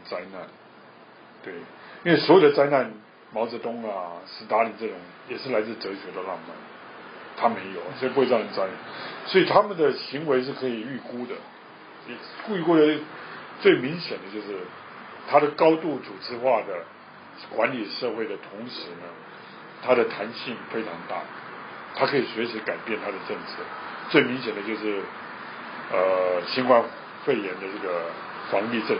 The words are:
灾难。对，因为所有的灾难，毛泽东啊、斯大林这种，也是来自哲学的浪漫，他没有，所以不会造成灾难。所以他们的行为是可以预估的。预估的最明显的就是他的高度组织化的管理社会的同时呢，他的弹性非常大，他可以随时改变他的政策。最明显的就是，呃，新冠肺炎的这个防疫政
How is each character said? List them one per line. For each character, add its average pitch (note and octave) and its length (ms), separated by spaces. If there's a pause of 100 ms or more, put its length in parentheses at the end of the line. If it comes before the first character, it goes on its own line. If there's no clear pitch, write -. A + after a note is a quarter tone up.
灾 F#2+ 120 (140)
难。 F2+ 160 (960)
对， F#2+ 100 (500)
因 E3+ 80
为 D3+ 60
所 - 220
有 - 20
的 C#3+ 140
灾 C#3+ 100
难， C3 260 (400)
毛 A2+ 160
泽 A#2+ 100
东 A#2 260
啊、 F2+ 440
斯 - 180
大 G#2+ 180
林 A2 160
这 A2 80
种， G2 80 (340)
也 A#2 80
是 C3+ 120
来 A2 120
自 A2+ 140
哲 G2 140
学 F#2+ 260
的 F#2 80
浪 F#2 140 (100)
漫， D#2+ 100 (800)
他 - 100
没 A2 100 (180)
有， E2+ 60 (180)
所 C3 80
以 B2 40
不 C3+ 100
会 B2 60
造 A#2+ 120
成 G#2 120
灾 F#2+ 120
难。 F#2 80 (560)
所 F#3 120
以 E3+ 60
他 F#3+ 160
们 G#3 160
的 C#3+ 160
行 D3+ 340
为 B2+ 160
是 C3+ 100
可 C3 140
以 A2+ 140
预 B2+ 160
估 B2 280
的。 A2+ 100 (1120)
预 F#3+ 140
估 E3 120
的 D3+ 220 (640)
最 F#3 160
明 C#3 200
显 B2 200
的 F2 60 (100)
就 G#2+ 80
是 G2+ 180 (720)
他 C#3+ 100
的 D3 120
高 D#3+ 260
度 D3+ 220
组 - 120 (100)
织 B2 180
化 A#2+ 280
的 F2 160 (720)
管 A#2 160
理 A#2 180
社 B2 220
会 A2 140
的 G2 100
同 G#2 320
时 F2+ 220
呢， F2 180 (720)
他 B2 140
的 A#2 100
弹 G#2+ 280
性 A#2 240 (160)
非 A2+ 100
常 G2 80 (160)
大， F#2+ 140 (760)
他 C3+ 100
可 C3 120
以 A#2 80
随 A2+ 200
时 A2+ 140
改 - 160 (100)
变 G#2+ 140
他 G2+ 80
的 G2+ 60 (120)
政 G2+ 200
策。 - 180 (460)
最 D3 120
明 B2 200
显 A2+ 120
的 G2+ 100
就 G#2+ 120
是， G2+ 260 (880)
呃， F#2 560
新 B2+ 200
冠 B2 180 (400)
肺 C#3 120
炎 G2 180
的 F2+ 80
这 F#2+ 260
个 E2+ 240 (400)
防 G2+ 180
疫 A#2 120
政 G#2+ 180